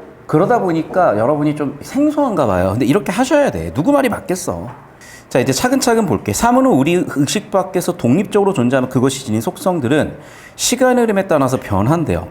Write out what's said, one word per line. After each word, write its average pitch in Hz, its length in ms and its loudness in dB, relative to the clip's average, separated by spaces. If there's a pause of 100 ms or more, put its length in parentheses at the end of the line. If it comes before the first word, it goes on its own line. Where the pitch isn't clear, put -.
(260)
그러다 196 340 2
보니까 165 580 0
여러분이 147 360 0
좀 147 280 -6
생소한가 269 640 0
봐요. 92 240 2
근데 117 160 0
이렇게 196 260 0
하셔야 262 380 2
돼. 87 240 -6
누구 175 180 0
말이 285 160 2
맞겠어? 123 640 -6 (580)
자, - 100 0
이제 139 140 2
차근차근 247 540 2
볼게. 104 260 -2
삼은 240 320 2
우리 175 380 2 (140)
의식 151 340 -2
밖에서 180 460 -2
독립적으로 196 580 2
존재하면 120 340 2
그것이 135 380 0
지닌 110 160 -2
속성들은 143 760 -2 (400)
시간 254 420 2
흐름에 208 280 0
따라서 135 320 2
변한대요. 107 720 0